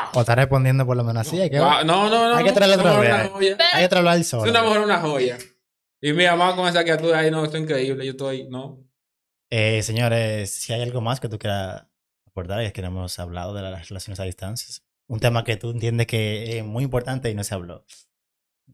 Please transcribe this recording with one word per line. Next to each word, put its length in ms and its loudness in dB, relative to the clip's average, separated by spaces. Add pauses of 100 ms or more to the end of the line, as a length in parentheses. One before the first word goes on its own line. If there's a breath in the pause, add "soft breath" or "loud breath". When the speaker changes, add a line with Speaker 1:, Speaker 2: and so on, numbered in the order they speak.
(120)
Speaker 1:
O 80 2
está 140 2
respondiendo 500 2
por 120 0
lo 80 0
menos 220 -2
así, 140 -2
hay 100 2
que 80 0
Speaker 2:
Guau, 280 4
no, 240 4
no, 180 4
no, 80 2
Speaker 1:
hay 80 2
que 60 4
Speaker 2:
no, 60 4
Speaker 1:
traerle 200 6
Speaker 2:
esa 80 4
Speaker 1:
otra 100 6
Speaker 2:
mujer 160 6
es 60 4
Speaker 1:
vez. 100 2
Speaker 2:
una 80 -8
joya. 220 2
Speaker 3:
Pero 160 4
Speaker 1:
Hay 120 2
que 40 6
traerlo 220 4
a 60 4
él 40 2
Speaker 2:
Es 80 -2
Speaker 1:
solo. 220 -2
Speaker 2:
una 120 4
mujer, 180 4
una 200 2
joya. 380 -2 (640)
Y 100 0
mira, 220 4
vamos 220 2
con 120 0
esa 140 2
criatura 380 2
ahí, 100 4
no, 140 0
esto 120 -4
es 60 -4
increíble, 420 -2
yo 80 -6
estoy, 380 -6
no. 340 -14 (640)
Speaker 1:
Eh, 340 0
señores, 680 -2
si 200 -10
hay 100 -4
algo 180 -6
más 200 -4
que 80 -6
tú 100 -10
quieras 460 -6 (420)
aportar, 360 -8
es 100 -6
que 100 -10
no 60 -6
hemos 320 -8
hablado 340 -10
de 80 -10
las 260 -12
relaciones 320 -14
a 40 -8
distancia. 500 -10 (320)
Un 140 -6
tema 240 0
que 120 -4
tú 140 -8
entiendes 380 -2
que 500 -4
es 60 -8
muy 200 -6
importante 460 -4
y 40 -4
no 100 -6
se 100 -8
habló. 320 -12 (880 loud breath)